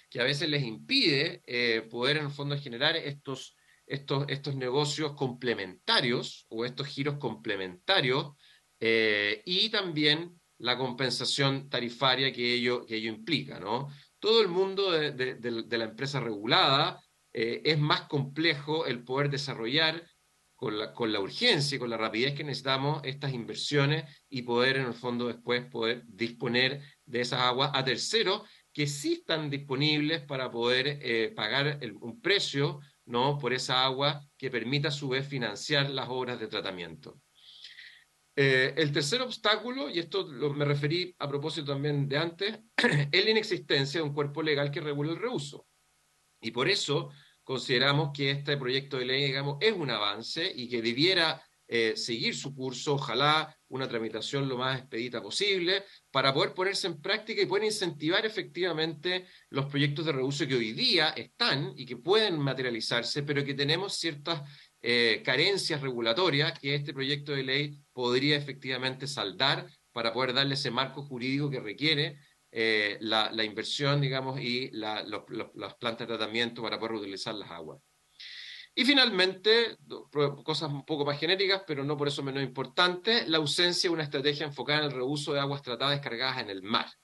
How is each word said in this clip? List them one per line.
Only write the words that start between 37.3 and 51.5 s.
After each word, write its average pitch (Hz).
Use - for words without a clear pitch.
Eh, 135
el 156
tercer 160
obstáculo, 247
y 180
esto 175
lo, 143
me 143
referí 147
a 143
propósito 143
también 143
de 131
antes, 170
<clears throat> 143
es 190
la 220
inexistencia 170
de 156
un 143
cuerpo 143
legal 143
que 170
regule 147
el 170
reuso. 175
Y 113
por 120
eso 147
consideramos 139
que 139
este 143
proyecto 135
de 123
ley, 131
digamos, 139
es 220
un 170
avance 110
y 123
que 117
debiera, 151